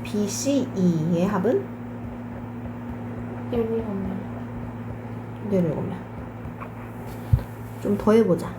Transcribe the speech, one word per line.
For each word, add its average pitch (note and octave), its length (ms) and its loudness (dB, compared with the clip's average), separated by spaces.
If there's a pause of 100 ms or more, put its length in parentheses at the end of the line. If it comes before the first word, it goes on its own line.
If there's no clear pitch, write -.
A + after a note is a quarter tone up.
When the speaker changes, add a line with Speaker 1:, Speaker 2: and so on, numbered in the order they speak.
Speaker 1:
B, G#3 240 0
C, C4 480 2
E의 F3 520 4
합은? G#3+ 360 4 (1900)
Speaker 2:
열일곱 A3+ 440 0
명. F#3+ 240 -2 (1300)
Speaker 1:
열일곱 E3+ 320 2
명. - 140 -4 (1800)
좀 G3+ 160 2
더 G#3 160 6
해보자. F#3+ 460 6